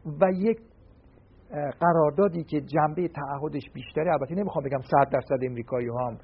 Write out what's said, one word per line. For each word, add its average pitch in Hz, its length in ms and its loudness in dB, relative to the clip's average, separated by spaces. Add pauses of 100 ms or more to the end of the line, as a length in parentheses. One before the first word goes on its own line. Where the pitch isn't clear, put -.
(220)
و 190 100 4
یک، 208 280 0 (920)
اه، 147 200 -6
قراردادی 165 720 2
که 151 180 -2
جنبه 151 460 0
تعهدش 143 640 -6
بیشتره، 156 400 -2
البته 139 220 -2
نمی‌خوام 180 300 -4
بگم 135 160 -2
صد 139 300 4
درصد 127 340 0
امریکایی 123 420 -4
ها 123 200 -4
هم 113 160 -8